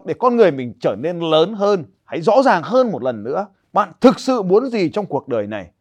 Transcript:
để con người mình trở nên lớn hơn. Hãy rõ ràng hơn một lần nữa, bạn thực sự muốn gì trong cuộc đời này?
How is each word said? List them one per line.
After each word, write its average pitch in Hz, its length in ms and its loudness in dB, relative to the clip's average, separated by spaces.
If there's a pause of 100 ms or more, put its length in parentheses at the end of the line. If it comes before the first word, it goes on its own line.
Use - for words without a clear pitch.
để - 80 -4
con 240 220 0
người 214 160 4
mình 127 280 -8
trở 127 200 -2
nên 170 200 -6
lớn 165 340 2
hơn. 202 320 -2 (200)
Hãy 160 160 -8
rõ 220 220 4
ràng 202 200 2
hơn 233 280 0
một 123 120 -8
lần 117 200 -4
nữa, 165 240 -6 (260)
bạn 190 180 0 (100)
thực 240 180 6
sự 254 220 -2
muốn 202 280 2
gì 202 200 -2
trong 202 160 -6
cuộc 139 220 -8
đời 110 200 -4
này? 101 220 -10 (120)